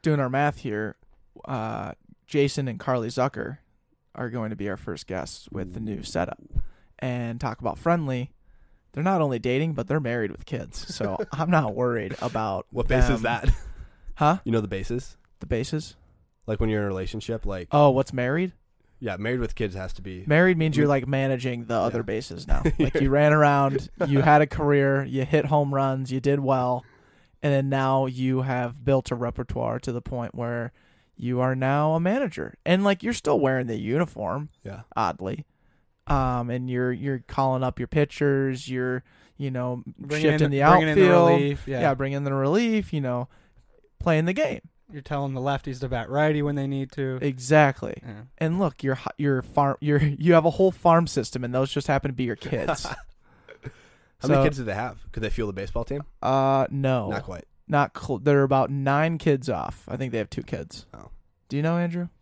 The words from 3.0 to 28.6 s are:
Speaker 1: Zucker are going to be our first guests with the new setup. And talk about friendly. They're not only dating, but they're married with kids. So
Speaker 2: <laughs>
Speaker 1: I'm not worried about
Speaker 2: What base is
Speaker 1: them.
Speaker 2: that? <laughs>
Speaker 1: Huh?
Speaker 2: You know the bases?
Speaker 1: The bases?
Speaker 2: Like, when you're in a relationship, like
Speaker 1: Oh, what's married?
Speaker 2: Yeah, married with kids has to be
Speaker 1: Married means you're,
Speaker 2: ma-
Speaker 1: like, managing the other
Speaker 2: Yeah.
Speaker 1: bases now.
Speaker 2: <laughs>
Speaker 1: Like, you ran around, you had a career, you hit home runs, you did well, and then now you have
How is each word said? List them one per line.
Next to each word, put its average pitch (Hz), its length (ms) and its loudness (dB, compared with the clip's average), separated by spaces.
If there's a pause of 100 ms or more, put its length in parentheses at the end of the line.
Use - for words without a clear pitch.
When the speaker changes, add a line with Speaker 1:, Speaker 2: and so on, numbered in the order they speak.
Speaker 1:
Zucker 131 480 -4 (580)
are 123 140 -8
going 113 220 -6
to 107 40 -8
be 101 140 -6
our 98 80 -6
first - 300 -10
guests - 440 -8
with 92 220 -8
the 113 80 -10
new 107 220 -8
setup. - 380 -6 (560)
And 123 440 -6
talk 117 180 -6
about 113 180 -4
friendly. 139 540 -2 (640)
They're 143 100 -4
not 185 180 2
only 131 180 0
dating, 139 340 0
but 127 140 -6
they're 151 120 0
married 117 320 -2
with - 140 -14
kids. - 500 -10
So - 220 -4
Speaker 2:
<laughs> - 160 -8
Speaker 1:
I'm 156 180 0
not 139 240 2
worried 120 460 -2
about 110 500 -4
Speaker 2:
What 117 160 -2
base 127 220 6
is 117 120 2
Speaker 1:
them. - 20 -4
Speaker 2:
that? 117 260 0 (360)
<laughs> - 300 -16
Speaker 1:
Huh? 156 300 2
Speaker 2:
You 113 80 -2
know 113 80 2
the 104 60 -4
bases? 98 500 -6 (240)
Speaker 1:
The - 40 -12
bases? 131 500 -4 (520)
Speaker 2:
Like, 110 120 -4
when 113 100 0
you're 107 100 0
in 104 60 -2
a 98 40 -2
relationship, 101 560 -6
like 95 260 -6
Speaker 1:
Oh, 147 200 6
what's 131 200 0
married? 143 420 -2 (480)
Speaker 2:
Yeah, 104 140 -4
married 113 240 -2
with 113 160 -4
kids 98 200 -4
has 92 180 -6
to - 80 -10
be 92 260 -12
Speaker 1:
Married 170 300 6
means 156 180 2
you're, 147 120 4
Speaker 2:
ma- 143 60 4
Speaker 1:
like, 135 140 0
managing 131 580 -2
the 117 100 -4
other 113 240 0
Speaker 2:
Yeah. 113 40 -4
Speaker 1:
bases - 440 -8
now. - 240 4
Speaker 2:
<laughs> - 80 -2
Speaker 1:
Like, 147 160 2
you 139 140 2
ran 147 220 6
around, 139 560 4 (200)
you 139 140 4
had 151 200 8
a 147 60 4
career, 139 580 2
you 131 200 -2
hit 151 200 2
home 143 280 2
runs, 135 380 0
you 131 80 -2
did 139 220 2
well, 127 420 0 (580)
and 147 120 2
then 135 160 2
now 135 380 2
you 131 340 0
have 123 420 -4